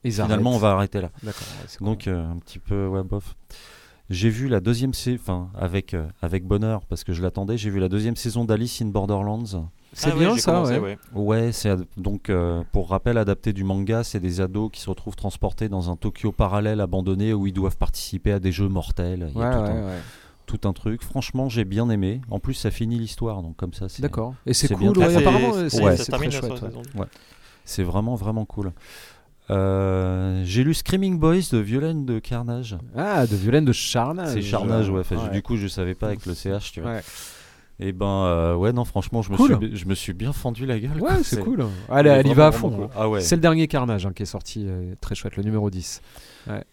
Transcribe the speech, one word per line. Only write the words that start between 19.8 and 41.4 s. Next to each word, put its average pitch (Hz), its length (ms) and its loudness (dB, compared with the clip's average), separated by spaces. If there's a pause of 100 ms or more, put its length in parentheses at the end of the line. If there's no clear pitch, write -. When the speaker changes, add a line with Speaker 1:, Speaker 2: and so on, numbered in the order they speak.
Speaker 1:
ouais. 92 120 -6 (480)
Speaker 2:
tout - 180 -4
un... 98 100 2
truc. 110 280 -4
Franchement, 131 480 -4
j'ai 113 160 0
bien 107 240 0
aimé. 104 300 0 (100)
En 101 80 -6
plus, 131 160 -4
ça 110 160 -2
finit 117 280 -2
l'histoire, 110 440 -4
donc 82 140 -10
comme 90 180 -6
ça, 95 160 -6
c'est, - 120 -12
Speaker 1:
D'accord. 127 320 -4 (120)
Et 131 80 2
c'est - 140 2
Speaker 2:
c'est - 60 2
Speaker 1:
cool, 196 180 4
Speaker 2:
bien 185 140 8
Speaker 1:
ouais, 170 60 6
Speaker 2:
traité. 175 140 6
Speaker 1:
apparemment, - 280 6
Speaker 3:
C'est, 175 160 0
Speaker 1:
c'est, 113 140 2
Speaker 2:
Ouais. 92 140 8
Speaker 3:
ça 87 60 -2
Speaker 1:
c'est - 80 -6
Speaker 3:
termine 139 180 0
Speaker 1:
très 135 100 -4
Speaker 3:
la 123 80 -4
Speaker 1:
chouette, 123 120 -6
Speaker 3:
saison 110 200 -8
Speaker 1:
ouais. 120 40 -14 (100)
Speaker 3:
deux. 101 60 -6
Speaker 2:
Ouais. 92 60 -4 (600)
C'est - 160 -4
vraiment, 101 320 0
vraiment 107 320 -2
cool. 101 260 -6 (760)
Euh, 95 960 2
j'ai 95 180 2
lu 156 120 4
Screaming 190 440 0
Boys 160 220 4 (120)
de 120 60 4
Violaine 139 460 -2
de 120 140 -2
Carnage. 120 580 -6 (180)
Speaker 1:
Ah, 160 320 2
de 104 80 2
Violaine 117 300 4
de 127 80 6
Charnage. 147 600 -2
Speaker 2:
C'est 104 80 0
Charnage, 104 480 0
ouais. 92 100 2
Enfin, 90 160 -2
Speaker 1:
Ouais. 104 140 -4
Speaker 2:
du 101 120 -2
coup, 120 140 -2
je 101 120 -2
savais 92 260 -4
pas 110 140 -6
avec 104 180 -6
le 87 80 -6
C 98 160 -6
H, 101 220 -6
tu - 100 -12
vois. 117 100 -6
Speaker 1:
Ouais. 107 100 -8 (800)
Speaker 2:
Et 95 120 -4
ben, 95 140 -2
euh, 87 500 2
ouais, 101 160 2
non, 123 120 0
franchement, 113 380 -2
je 98 80 -4
me 98 60 -2
Speaker 1:
Cool. 254 200 6
Speaker 2:
suis 107 120 -2
bi-, 110 80 -8
je 90 100 -8
me 95 80 0
suis - 180 -6
bien 110 200 -4
fendu 123 340 -4
la 120 140 -2
gueule, 135 140 -4
Speaker 1:
Ouais, 156 60 -2
Speaker 2:
quoi. 269 220 2
Speaker 1:
c'est - 140 -2
Speaker 2:
C'est, 101 60 -2